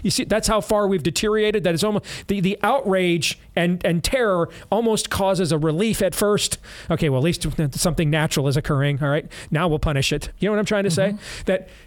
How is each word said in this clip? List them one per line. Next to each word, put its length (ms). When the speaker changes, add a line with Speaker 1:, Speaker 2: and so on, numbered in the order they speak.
Speaker 1:
you 80
see, 140
that's 240
how 120
far 280
we've 140
deteriorated, 640
that 100
it's 100
almost, 200
the, 140
the 220
outrage 760
and, 280
and 180
terror 460
almost 400
causes 420
a 60
relief 440
at 120
first. 440
Okay, 180
well, 120
at 40
least 220
something 320
natural 380
is 80
occurring, 460
all 60
right? 220
Now 180
we'll 100
punish 340
it. 260
You 100
know 40
what 60
I'm 60
trying 200
to 60
say? 200
Speaker 2:
Mm-hmm. 360
Speaker 1:
That 220